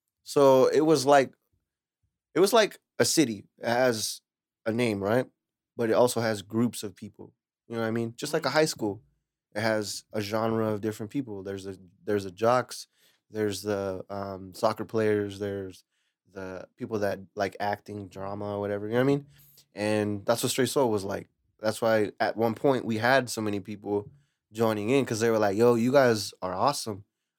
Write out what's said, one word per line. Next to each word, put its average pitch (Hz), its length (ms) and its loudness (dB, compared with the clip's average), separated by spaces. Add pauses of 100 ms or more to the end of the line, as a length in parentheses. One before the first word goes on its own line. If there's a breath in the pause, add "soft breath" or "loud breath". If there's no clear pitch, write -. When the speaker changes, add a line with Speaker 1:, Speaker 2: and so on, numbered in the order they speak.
(240)
Speaker 1:
So 135 440 6
it 139 140 4
was 151 240 4
like, 139 280 4 (1000)
it 160 60 0
was 196 140 4
like 214 260 4 (200)
a 120 60 4
city. 117 400 0 (140)
It 120 80 -6
has 117 540 0 (440)
a 110 60 -2
name, 110 320 0
right? 120 240 0 (480)
But 117 140 -2
it 107 40 2
also 120 280 2
has 110 200 -2
groups 110 420 -2
of 98 120 -12
people. - 380 -18 (340)
You 117 80 -10
know 113 60 -4
what 113 60 -2
I 113 40 -2
mean? 117 260 -4
Just - 160 -8
like 160 120 -2
a 135 40 0
Speaker 2:
Mm-hmm. 143 80 0
Speaker 1:
high 156 80 6
school. 104 360 -4 (520)
It 104 80 -4
has 107 520 -2
a 107 80 -4
genre 110 520 -2
of 101 80 -6
different 107 300 -6
people. 110 320 -8
There's 98 240 -10
a, 98 80 -10 (300)
there's 104 200 -2
a 92 60 -10
jocks, 117 560 0 (420)
there's 104 320 -4
the, 98 480 -4
um, 98 460 -10
soccer 107 300 -2
players, 104 540 -2
there's 98 440 -8 (500)
the 92 320 -12 (120)
people 110 220 -6
that 98 200 -2 (160)
like 98 240 -4
acting, 101 480 -6
drama, 101 520 -8
whatever, 101 280 -4
you 110 60 -6
know 123 60 2
what 131 40 2
I 135 40 2
mean? 143 180 0 (500 soft breath)
And 104 500 -2
that's 117 180 0
what 127 60 0
Straight 123 200 0
Soul 131 200 2
was 104 140 -2
like. 95 240 -8 (320)
That's 107 220 -2
why 110 380 2
at - 180 -2
one 113 180 0
point 135 300 0
we 110 120 -2
had 123 320 2
so 113 120 -6
many 104 180 -2
people 101 500 -6 (440)
joining 110 360 0
in 135 160 2
'cause 110 140 -4
they 117 100 2
were 113 80 2
like, 101 200 2
"Yo, 120 180 6
you 117 160 0
guys 120 500 4
are 92 120 -6
awesome. 107 500 -2 (360)